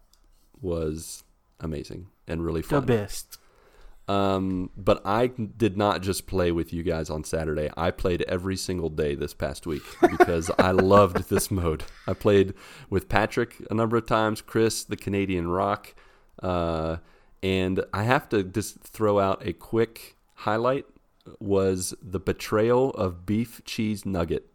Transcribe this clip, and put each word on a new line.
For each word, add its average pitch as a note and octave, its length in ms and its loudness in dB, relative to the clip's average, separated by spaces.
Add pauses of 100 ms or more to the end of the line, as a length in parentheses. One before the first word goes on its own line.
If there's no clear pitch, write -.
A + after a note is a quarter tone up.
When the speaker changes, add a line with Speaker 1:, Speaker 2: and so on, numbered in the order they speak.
(600)
Speaker 1:
was D#2+ 640 -4 (380)
amazing D#2+ 480 -8 (180)
and E2 180 -6
really E2 180 -2
Speaker 2:
The - 60 -12
Speaker 1:
fun. C#3 180 0
Speaker 2:
best. - 520 -2 (720)
Speaker 1:
Um, F#2+ 680 0
but G2+ 300 2
I A2+ 220 2
did G#2+ 480 -2
not G2+ 260 2
just F#2+ 240 -2
play F2+ 240 0
with E2 220 -2
you E2+ 100 -4
guys D#2+ 280 -2
on D#2 120 -6
Saturday. D#2 540 -2
I F2 160 0
played F2 300 -2
every F#2 340 -4
single F2 320 -4
day D2+ 260 -2
this C#2+ 200 -6
past - 300 -6
week D2+ 180 -6 (180)
because - 580 4
I F#2 120 4
Speaker 2:
<laughs> - 20 4
Speaker 1:
loved F#2+ 580 6
this G2+ 220 0
mode. E2+ 320 0 (240)
I F#2+ 60 -2
played G2 400 4 (360)
with F#2+ 180 -2
Patrick A2 460 0 (160)
a G#2 40 -2
number A2+ 220 2
of A2+ 100 0
times, A2 340 0
Chris, A2 420 0
the - 140 -8
Canadian F#2+ 500 -2
Rock, G2 480 -2 (480)
uh, E2 540 -2 (460)
and F#2+ 500 0
I G2+ 120 -2
have C3 260 0
to G#2 120 2
just F#2+ 380 -6
throw G#2 380 0
out G2 280 0
a - 60 -2
quick - 640 -4 (200)
highlight A#2+ 500 0 (520)
was F#2+ 600 0
the F#2+ 180 -6
betrayal A2+ 760 2
of F2+ 340 -4
Beef A2 400 -2
Cheese G#2+ 400 -4
Nugget E2+ 480 -2